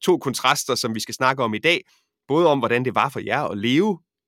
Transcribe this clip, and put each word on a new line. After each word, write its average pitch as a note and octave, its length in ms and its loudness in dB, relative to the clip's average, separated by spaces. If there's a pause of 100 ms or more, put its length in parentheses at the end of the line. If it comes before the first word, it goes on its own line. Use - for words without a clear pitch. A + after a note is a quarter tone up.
to F3+ 140 4
kontraster, C3 580 -2
som A2+ 200 -4
vi A2 40 -6
skal - 160 -8
snakke C3 280 0
om A2 100 -2
i G#2+ 40 -4
dag. D#3+ 240 2 (460)
Både E3 200 4
om, C#3+ 120 4
hvordan A#2+ 260 0
det A#2+ 100 -4
var C3 140 2
for A#2 100 -10
jer A#2+ 240 -2
at G#2 140 -6
leve D3+ 420 0 (280)